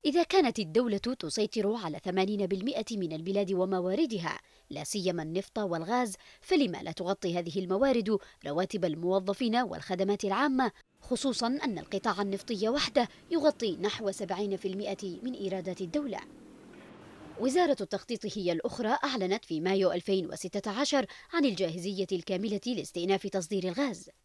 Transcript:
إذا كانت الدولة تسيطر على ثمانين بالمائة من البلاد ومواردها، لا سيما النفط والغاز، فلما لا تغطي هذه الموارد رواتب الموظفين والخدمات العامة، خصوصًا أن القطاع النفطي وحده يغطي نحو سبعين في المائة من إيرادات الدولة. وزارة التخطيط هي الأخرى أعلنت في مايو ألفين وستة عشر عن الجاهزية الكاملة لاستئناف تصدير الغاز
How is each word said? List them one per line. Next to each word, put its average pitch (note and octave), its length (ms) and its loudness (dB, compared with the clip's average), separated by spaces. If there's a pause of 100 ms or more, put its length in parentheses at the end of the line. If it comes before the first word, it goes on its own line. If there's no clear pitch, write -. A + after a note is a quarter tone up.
إذا D#4 180 4
كانت D#4+ 360 4
الدولة G3+ 380 2
تسيطر G#3 760 0
على F#3 300 -4
ثمانين F#3+ 440 2
بالمائة G#3 500 -2
من E3+ 160 -2
البلاد F#3+ 380 0
ومواردها، F#3 880 0 (300)
لا - 140 -10
سيما F3 400 -2
النفط F3 360 -6
والغاز، G3 540 0 (280)
فلما C4+ 420 2
لا - 80 -6
تغطي F3 480 -2
هذه E3+ 200 -4
الموارد A3 580 2 (280)
رواتب F3 400 0
الموظفين F#3 720 0
والخدمات G3 680 0
العامة، B3+ 460 2 (300)
خصوصًا A#3+ 460 0
أن C4 300 0
القطاع F#3+ 440 -2
النفطي G3+ 480 0
وحده - 380 2 (240)
يغطي C#4+ 460 2
نحو G3+ 340 -2
سبعين G3 460 -2
في G3 100 -4
المائة F#3+ 560 -6
من B3+ 100 -4
إيرادات F#3 480 -4
الدولة. G3+ 380 -2 (1200)
وزارة C#4 420 4
التخطيط G#3 560 -4
هي F3 140 2
الأخرى G#3+ 520 0
أعلنت A3 420 0
في D#3 160 -2
مايو F#3+ 300 4
ألفين F3+ 400 0
وستة G3 400 -6
عشر C4+ 340 2 (280)
عن E4 120 4
الجاهزية F#3 680 0
الكاملة F#3+ 560 -2
لاستئناف F#3+ 600 -2
تصدير F#3+ 360 -2
الغاز F#3 460 -2 (160)